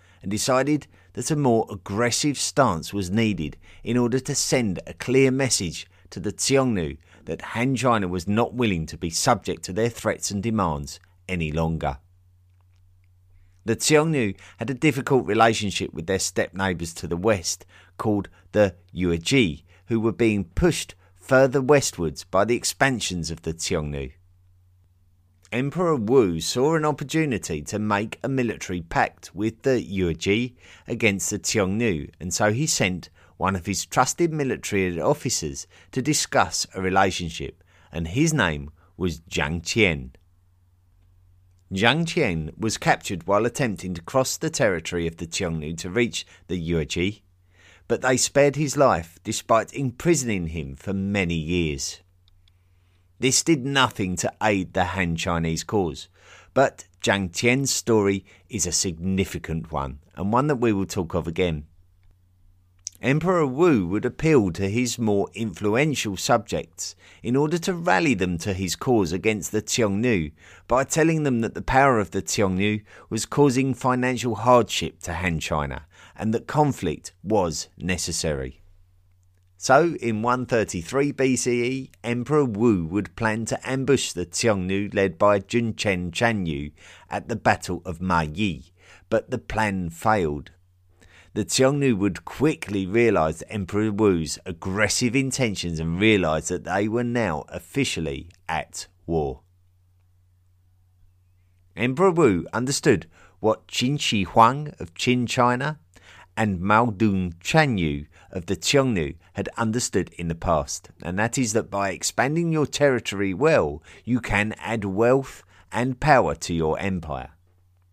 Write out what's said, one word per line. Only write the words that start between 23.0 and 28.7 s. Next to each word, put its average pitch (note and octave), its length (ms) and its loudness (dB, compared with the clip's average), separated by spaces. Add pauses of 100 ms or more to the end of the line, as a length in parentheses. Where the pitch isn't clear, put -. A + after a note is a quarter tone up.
of D#2+ 120 -10
the E2 120 -6
Xiongnu. D2 600 -4 (1400)
Emperor D3 460 0
Wu G#2+ 420 4
saw C3+ 360 0
an D3+ 100 0
opportunity C#3 800 -2
to G#2 140 -6
make G#2+ 460 -2
a B2 60 -4
military A2+ 500 -2